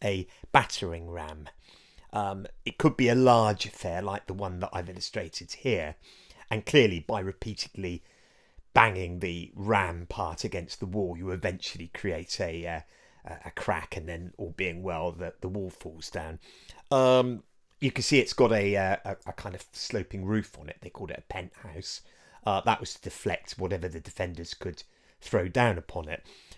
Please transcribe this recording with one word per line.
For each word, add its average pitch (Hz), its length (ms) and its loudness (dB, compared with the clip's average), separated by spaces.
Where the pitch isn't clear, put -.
a 98 240 0
battering 85 580 2
ram. 78 400 -10
Um, 101 320 -2
it - 120 -6
could 147 180 4
be 123 140 4
a 120 60 6
large 117 500 8
affair 92 360 -6
like 98 260 -6
the 95 60 -4
one 92 260 -6
that 95 140 -4
I've 90 160 -6
illustrated 92 640 -8
here, 85 420 -2
and 110 160 -2
clearly 107 340 6
by 104 200 -2
repeatedly 95 840 -6
banging 92 460 6
the 85 360 -4
ram 95 520 0
part 82 360 -6
against 85 360 -8
the 107 60 -6
wall, 92 320 -2
you 90 140 -6
eventually 90 640 -6
create 85 460 -6
a, 85 260 -4
uh, 82 140 -6
a, 85 220 -14
a 82 40 -14
crack, - 460 -4
and 80 100 -10
then, 87 300 -10
all 87 180 -8
being 87 260 -2
well, 87 300 -2
the, 85 300 -8
the 92 80 -6
wall 95 200 -6
falls 80 400 -14
down. 80 300 -10
Um, 127 540 6
you 135 100 2
can 127 120 -2
see 143 160 6
it's - 140 4
got 117 200 8
a, 101 240 4
uh, 95 260 2
a, 98 140 -6
a 95 60 -8
kind 95 220 -10
of - 180 -16
sloping 98 520 -6
roof 104 320 0
on 76 120 -14
it. - 120 -12
They - 80 -16
called - 220 -10
it - 80 -10
a - 140 -12
penthouse. - 680 -12
Uh, 98 160 2
that 113 180 4
was - 140 -8
to - 80 -18
deflect - 560 -6
whatever 90 320 -2
the 80 100 -10
defenders 85 540 -8
could - 300 -10
throw 90 300 0
down 113 280 2
upon 80 300 -10
it. 80 180 -10